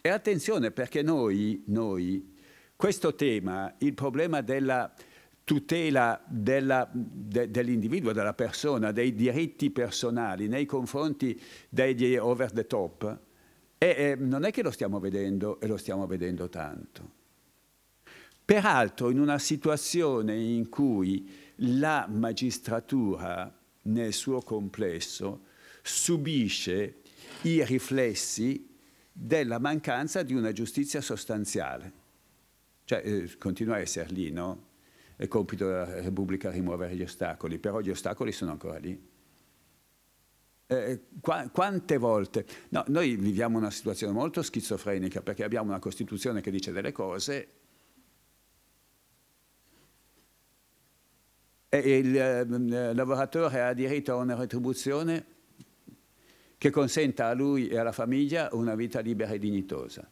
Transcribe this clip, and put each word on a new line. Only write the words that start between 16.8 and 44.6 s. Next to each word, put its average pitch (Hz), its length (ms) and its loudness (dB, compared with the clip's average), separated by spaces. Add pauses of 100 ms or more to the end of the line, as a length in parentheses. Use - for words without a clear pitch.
Peraltro 147 680 4
in 127 100 4
una 143 180 4
situazione 143 960 0
in 113 340 0
cui 98 640 0 (280)
la 131 520 2
magistratura 110 1500 -2 (260)
nel 110 300 0
suo 131 280 -2
complesso 98 1120 -6 (320)
subisce 123 1160 0 (420)
i 165 220 4
riflessi 127 1040 0 (440)
della 120 460 0
mancanza 147 640 0
di 131 100 -2
una 113 200 2
giustizia 135 480 -2
sostanziale. 101 1000 -4 (840)
Cioè, - 200 -2
eh, 98 320 -2
continua 110 400 -2
a 101 40 -2
essere 85 300 -4
lì, 90 200 -4
no? 90 400 -8 (460)
È 101 120 -4
compito 98 380 0
della 92 340 -2
Repubblica 95 500 -2
rimuovere 87 440 -2
gli 90 80 -4
ostacoli, 85 560 -6
però 104 220 -2
gli 98 100 -2
ostacoli 95 420 -4
sono 87 200 -4
ancora 80 260 -10
lì. 92 320 -10 (1600)
Eh, 127 340 0 (200)
qua-, 156 320 -2
quante 180 460 2
volte? 110 480 2 (240)
No, - 180 0
noi 143 280 2
viviamo 107 420 2
una 107 120 0
situazione 104 420 -4
molto 110 300 -2
schizofrenica 98 800 -4